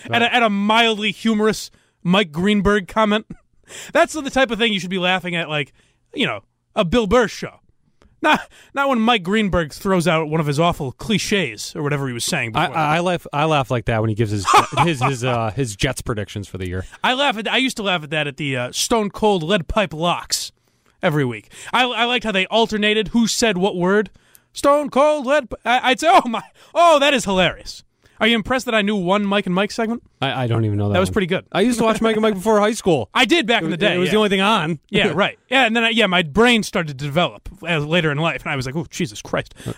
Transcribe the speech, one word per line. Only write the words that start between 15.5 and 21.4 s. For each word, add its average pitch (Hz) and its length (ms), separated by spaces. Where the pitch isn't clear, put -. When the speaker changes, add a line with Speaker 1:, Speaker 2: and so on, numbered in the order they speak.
Speaker 1:
his 120 200
Jets - 280
predictions 104 440
for 95 120
the 92 80
year. 92 180
Speaker 2:
I 254 120
laugh 277 240
at, 214 80
I 208 100
used 262 200
to 220 60
laugh 180 200
at 147 80
that 151 160
at 131 100
the, 139 200
uh, 123 160
Stone 220 360
Cold 202 320
Lead 175 260
Pipe 202 240
Locks 160 600
every 151 240
week. 113 260